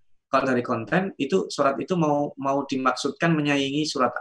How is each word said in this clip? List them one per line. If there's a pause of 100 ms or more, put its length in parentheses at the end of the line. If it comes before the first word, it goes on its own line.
(300)
Kalau
dari
konten
itu
surat
itu
mau,
mau
dimaksudkan
menyaingi
surat